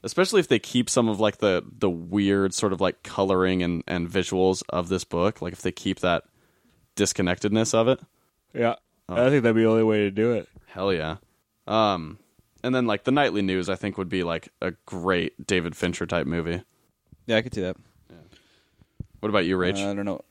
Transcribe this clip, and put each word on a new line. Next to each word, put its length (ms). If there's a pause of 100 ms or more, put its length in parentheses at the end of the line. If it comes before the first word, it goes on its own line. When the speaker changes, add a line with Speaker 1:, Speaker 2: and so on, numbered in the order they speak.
Speaker 1:
Especially 380
if 80
they 100
keep 320
some 180
of, 120
like, 180
the, 240 (160)
the 120
weird 640
sort 180
of, 80
like, 240
coloring 580
and, 240
and 240
visuals 600
of 180
this 160
book. 360
Like, 120
if 100
they 80
keep 300
that 240 (720)
disconnectedness 800
of 140
it. 120 (540)
Speaker 2:
Yeah. 200 (340)
Speaker 1:
Oh. 60
Speaker 2:
I 160
think 120
that'd 140
be 60
the 60
only 160
way 140
to 120
do 220
it. 160 (180)
Speaker 1:
Hell 260
yeah. 240 (500)
Um, 520 (440)
and 120
then, 120
like, 180
The 80
Nightly 300
News, 260
I 80
think, 220
would 100
be, 140
like, 260 (120)
a 120 (140)
great 600
David 300
Fincher 300
type 200
movie. 360 (640)
Speaker 2:
Yeah, 100
I 60
could 120
see 80
that. 140 (340)
Speaker 1:
Yeah. 60 (1040)
What 80
about 180
you, 100
Rach? 280
Speaker 2:
Uh, 60
I 40
don't 100
know. 260